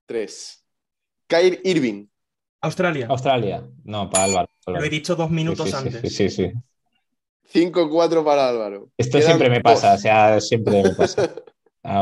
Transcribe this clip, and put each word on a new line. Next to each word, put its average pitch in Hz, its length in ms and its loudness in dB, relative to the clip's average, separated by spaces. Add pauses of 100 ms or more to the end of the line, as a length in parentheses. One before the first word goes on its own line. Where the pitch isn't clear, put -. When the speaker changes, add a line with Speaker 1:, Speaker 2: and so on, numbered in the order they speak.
Speaker 1:
tres. - 600 -12 (640)
Kyrie 175 340 2
Irving. 123 460 -2 (540)
Speaker 2:
Australia. 156 460 -4
Speaker 3:
Australia. 127 560 -2 (200)
No, 104 260 -8
para - 140 0
Álvaro, 92 260 -2 (160)
Álvaro. 92 140 -6
Speaker 2:
Lo 151 60 -4
he 151 40 -6
dicho 151 240 -4
dos 160 160 -2
minutos 160 400 -2
Speaker 3:
Sí, 143 60 -4
sí, - 20 -6
sí, 131 80 -6 (100)
Speaker 2:
antes. 117 200 -6
Speaker 3:
sí, 98 140 0
sí, 95 180 -2
sí. 92 40 -8 (920)
Speaker 1:
Cinco 170 440 0
cuatro 165 360 2
para 143 240 2
Álvaro. 104 480 -6
Speaker 3:
Esto 127 220 0
Speaker 1:
Quedan 151 100 4
Speaker 3:
siempre 139 220 4
me 120 100 2
Speaker 1:
dos. - 20 -2
Speaker 3:
pasa, 110 320 4
o 98 40 2
sea, 107 420 4
siempre 104 420 0
me 92 140 2
pasa. 123 420 0
Speaker 1:
<laughs> - 40 -16 (420)
Speaker 3:
Ah, 98 180 -2